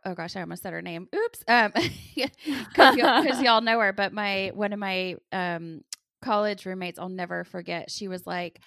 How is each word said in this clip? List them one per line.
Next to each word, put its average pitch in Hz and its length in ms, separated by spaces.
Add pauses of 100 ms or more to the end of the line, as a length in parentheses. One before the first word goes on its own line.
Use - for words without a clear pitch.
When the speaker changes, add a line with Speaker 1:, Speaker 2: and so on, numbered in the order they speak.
Speaker 1:
oh 185 100
gosh, 170 200
I 190 60
almost 170 240
said 180 80
her 170 100
name. 175 320
Oops. 453 320
Um, 226 260
<laughs> - 1040
'cause 262 220
y'all, 247 280
Speaker 2:
<laughs> - 0
Speaker 1:
'cause 254 160
y'all 233 200
know 226 180
her, 202 140
but 202 200
my, 196 420
one 208 180
of 202 80
my, 185 340 (160)
um, 170 520 (380)
college 208 460
roommates, 185 320
I'll 185 100
never 175 360
forget, 175 480
she 196 160
was, 185 180
like, 175 400